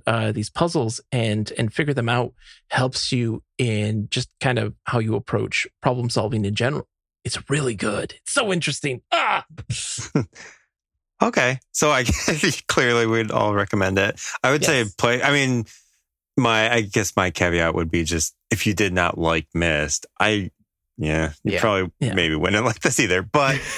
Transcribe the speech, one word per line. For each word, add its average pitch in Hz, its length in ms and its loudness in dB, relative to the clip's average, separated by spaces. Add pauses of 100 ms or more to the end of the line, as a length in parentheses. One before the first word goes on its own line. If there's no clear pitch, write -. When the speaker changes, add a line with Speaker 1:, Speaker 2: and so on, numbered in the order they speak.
Speaker 1:
uh, 110 240 2
these 107 180 -4
puzzles 156 500 0 (120)
and, 107 440 0
and 110 160 -2
figure 147 220 0
them 120 140 -2
out 120 260 0 (360)
helps - 420 0
you 120 320 -2 (140)
in 107 520 0
just - 180 -4 (120)
kind 123 180 0
of 107 160 -4 (120)
how 123 120 0
you 110 160 0
approach - 540 -2 (120)
problem 123 300 0
solving 107 340 0
in 104 120 -2
general. 139 320 -2 (360)
It's - 140 -6 (100)
really 135 280 -2
good. - 460 -4
It's - 100 -8
so 226 200 0
interesting. 147 500 -4 (100)
Ah! 247 340 0 (680)
<laughs> 135 100 2 (1000)
Speaker 2:
Okay. 127 380 0 (120)
So 151 180 2
I 131 120 2
<laughs> - 0 -
guess 151 600 0
clearly 120 440 2
we'd 113 240 0
all 104 240 2
recommend 98 440 2
it. 98 220 0 (220)
I 127 80 4
would 147 140 2
say 156 140 4
Speaker 1:
Yes. 107 160 0
Speaker 2:
play, 120 280 2
I 143 100 2
mean, 131 340 2 (680)
my, 113 360 2
I 117 80 2
guess 101 360 -2
my 92 140 2
caveat 85 440 2
would 82 160 -2
be 85 140 0
just 80 300 -2 (160)
if 101 160 -2
you 104 80 2
did 98 180 0
not 87 260 0
like 82 360 0
Myst, 78 520 0 (120)
I, 104 320 0 (480)
yeah, 78 340 0 (120)
you - 80 -2
Speaker 3:
Yeah. 90 80 0
Speaker 2:
probably 95 400 0
Speaker 1:
Yeah. 117 140 -2
Speaker 2:
maybe 80 200 2
wouldn't 95 300 2
<laughs> - 0 -
like 117 160 -2
this - 180 2
either. 95 240 2
But, 139 380 0 (180)